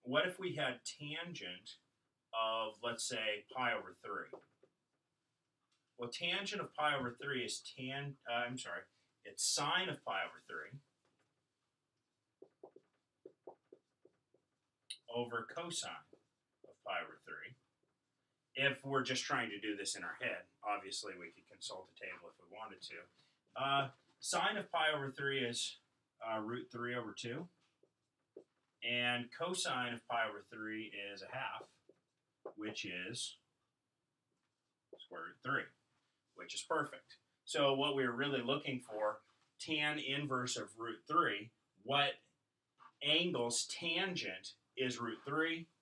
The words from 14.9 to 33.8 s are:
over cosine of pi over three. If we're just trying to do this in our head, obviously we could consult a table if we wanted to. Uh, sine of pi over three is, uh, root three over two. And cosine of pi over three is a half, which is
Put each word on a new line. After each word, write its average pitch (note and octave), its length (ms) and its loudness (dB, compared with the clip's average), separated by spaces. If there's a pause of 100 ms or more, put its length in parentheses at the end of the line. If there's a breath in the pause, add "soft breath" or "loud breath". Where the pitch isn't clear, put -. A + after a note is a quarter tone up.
over A#2+ 400 0
cosine E3+ 340 -4 (760)
of - 80 -20 (100)
pi - 160 0
over - 240 -8
three. - 300 -12 (1000)
If C#3 280 4
we're C3+ 200 4
just - 200 2
trying A#2+ 260 2
to G2+ 100 -6
do G#2 180 0
this G2 180 -2
in F2+ 80 -8
our E2 160 -6
head, A2 240 -4 (180)
obviously G2 560 -4
we F2 100 -10
could - 220 -20
consult F#2 460 -10
a - 80 -20
table F2+ 240 -10
if E2+ 160 -18
we E2+ 140 -16
wanted F#2+ 240 -10
to. - 800 -10
Uh, C#3 280 6 (300)
sine F#3+ 380 2
of G3 160 -2
pi D#3 200 6
over C#3 180 0
three C#3 280 2
is, A#2+ 380 0 (440)
uh, A2 200 0
root A#2 280 -4
three A#2+ 260 -2
over A2 220 -2
two. C#3 300 -4 (1400)
And B2 480 2
cosine D3 640 0
of A#2 160 -10
pi A#2+ 200 2
over G#2 140 -8 (100)
three A2 380 -4 (220)
is F#2+ 80 -10
a - 120 -10
half, A2+ 300 -4 (920)
which G#2+ 260 -4
is F2+ 540 -6 (1600)